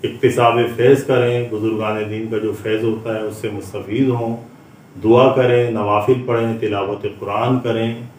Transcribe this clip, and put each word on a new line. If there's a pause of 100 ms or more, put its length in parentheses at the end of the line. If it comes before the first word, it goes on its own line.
इक्तिसाब
फैज़
करें,
बुजुर्गान (120)
दीन
का
जो
फैज़
होता
है
उससे
मुस्तफ़ीद
हों, (600)
दुआ
करें,
नवाफिल
पढ़ें,
तिलावत (180)
कुरान
करें (120)